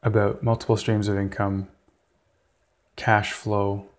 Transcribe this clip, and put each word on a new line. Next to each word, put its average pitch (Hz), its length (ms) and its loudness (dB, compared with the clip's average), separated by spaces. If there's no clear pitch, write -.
about 104 400 2
multiple 113 340 2
streams 107 300 0
of 101 100 0
income, 98 520 -2
cash 107 360 2
flow 101 540 -2